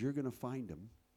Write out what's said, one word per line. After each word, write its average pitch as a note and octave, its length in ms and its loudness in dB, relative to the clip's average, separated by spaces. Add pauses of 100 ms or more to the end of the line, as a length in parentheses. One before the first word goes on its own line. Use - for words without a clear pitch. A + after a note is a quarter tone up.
you're C3+ 120 4
gonna C#3 180 2
find B2+ 400 -2
'em E2+ 180 -8 (280)